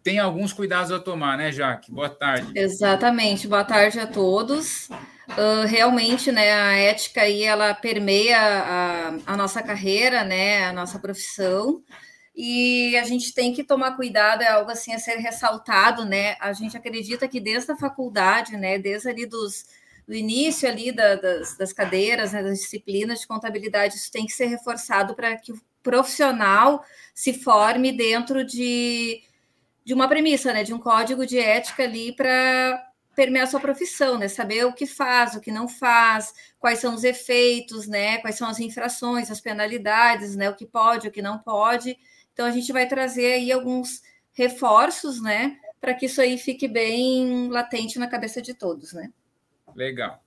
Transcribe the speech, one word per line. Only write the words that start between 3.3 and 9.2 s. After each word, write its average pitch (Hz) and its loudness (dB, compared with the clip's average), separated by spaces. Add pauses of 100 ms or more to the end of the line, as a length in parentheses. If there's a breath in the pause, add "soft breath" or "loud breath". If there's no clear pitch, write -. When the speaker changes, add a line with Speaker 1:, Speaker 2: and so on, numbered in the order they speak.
Speaker 2:
Boa 202 2
tarde 208 4
a 220 -4
todos. 220 -2 (400 loud breath)
Ah, 214 2
realmente, 233 2
né, 214 6
a 202 4
ética 208 2
aí, 208 2
ela 214 2
permeia 220 2
a, 180 0 (180)